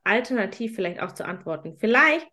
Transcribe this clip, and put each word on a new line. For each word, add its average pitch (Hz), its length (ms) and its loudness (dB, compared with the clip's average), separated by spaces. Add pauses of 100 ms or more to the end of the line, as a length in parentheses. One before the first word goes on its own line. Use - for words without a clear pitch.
alternativ 226 720 -2
vielleicht 180 260 -4
auch 185 120 -6
zu - 120 -10
antworten. - 540 -10
Vielleicht 302 540 4